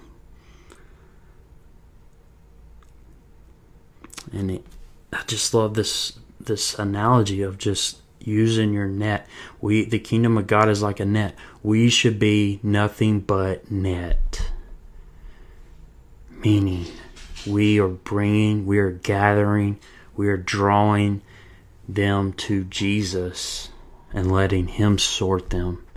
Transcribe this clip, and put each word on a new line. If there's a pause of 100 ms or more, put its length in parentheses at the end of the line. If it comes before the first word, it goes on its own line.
(4000)
And
it, (460)
I
just
love
this, (200)
this
analogy
of
just (220)
using
your
net. (340)
We,
the
kingdom
of
God
is
like
a
net. (280)
We
should
be
nothing
but
net. (1800)
Meaning, (600)
we
are
bringing,
we
are
gathering, (380)
we
are
drawing (680)
them
to
Jesus (420)
and
letting
him
sort
them. (120)